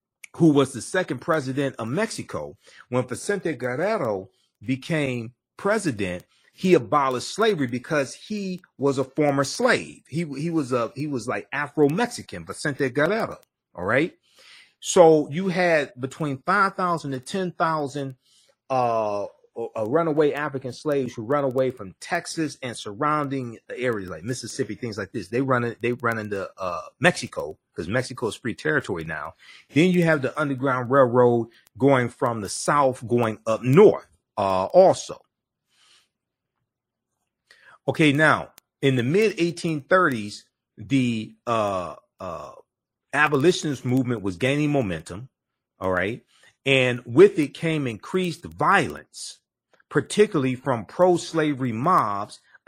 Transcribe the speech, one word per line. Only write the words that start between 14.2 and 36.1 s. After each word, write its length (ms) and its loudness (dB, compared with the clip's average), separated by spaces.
So 520 6
you 180 -4
had 520 2
between 460 -6
five 300 2
thousand 360 -2
and 140 -8
ten 260 -4
thousand, 640 -2
uh, 540 0
uh, 320 -6
runaway 460 2
African 400 -6
slaves 400 -2
who 100 -10
run 220 -2
away 260 -2
from 300 -12
Texas 600 -6
and 120 -8
surrounding 840 -4
areas 400 -4
like 160 -12
Mississippi, 520 -8
things 200 -10
like 160 -8
this. 160 -10
They 140 -2
run, 400 -2
they 100 -2
run 260 -4
into, 380 -6
uh, 260 -6
Mexico, 580 -4
'cause 100 -6
Mexico 420 -4
is 60 -6
free 200 -8
territory 500 -4
now. 300 -10
Then 160 6
you 140 4
have 180 2
the 180 -4
Underground 500 -2
Railroad 580 6
going 320 4
from 320 -4
the 80 -6
south, 580 0
going 400 0
up 160 0
north, 460 6
uh, 280 2
also. 540 4